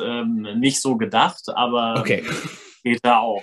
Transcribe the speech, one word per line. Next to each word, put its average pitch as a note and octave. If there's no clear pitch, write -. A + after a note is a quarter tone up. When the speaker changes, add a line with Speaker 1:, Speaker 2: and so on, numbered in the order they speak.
Speaker 1:
ähm, A#2
nicht C3+
so B2+
gedacht, A2+
aber A#2+
Speaker 2:
Okay. A#2
Speaker 1:
geht A#2+
da A#2+
auch. A2